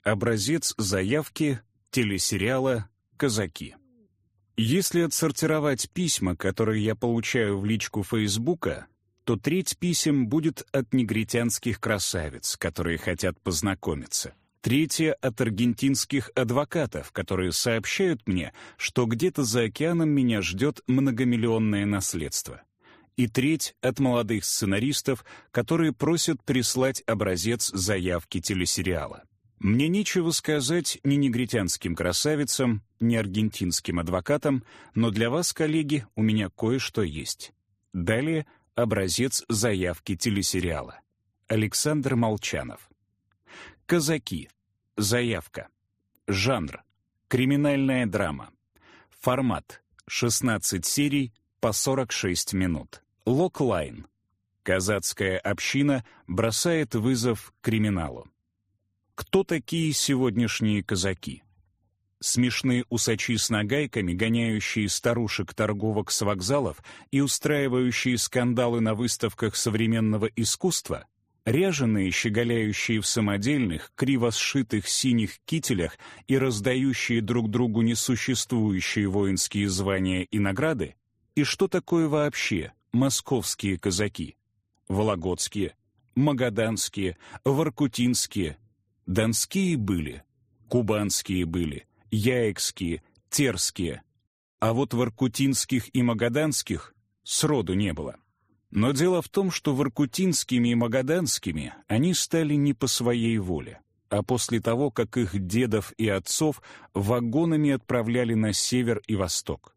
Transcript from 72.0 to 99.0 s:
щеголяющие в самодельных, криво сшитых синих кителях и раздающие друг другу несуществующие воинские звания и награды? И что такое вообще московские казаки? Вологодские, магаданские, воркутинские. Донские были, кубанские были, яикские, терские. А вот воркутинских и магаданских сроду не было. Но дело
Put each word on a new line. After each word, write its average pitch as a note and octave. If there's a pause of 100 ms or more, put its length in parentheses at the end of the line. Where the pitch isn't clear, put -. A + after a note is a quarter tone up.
щеголяющие A2+
в -
самодельных, G#2
криво B2
сшитых -
синих A#2+
кителях A2 (320)
и C3+
раздающие B2+
друг A2+
другу A#2
несуществующие A2+
воинские G2
звания F#2+
и G#2+
награды? G2+ (400)
И D3+
что F#3+
такое E3+
вообще C#3+ (180)
московские A#2+
казаки? G2 (540)
Вологодские, F#2+ (400)
магаданские, A2+ (280)
воркутинские. B2 (480)
Донские A2+
были, F2 (440)
кубанские G#2
были, E2 (240)
яикские, G#2+ (260)
терские. F#2+ (580)
А A2+
вот C3
воркутинских B2
и B2+
магаданских A#2+ (300)
сроду B2
не F#2+
было. D2 (520)
Но A2+
дело E3+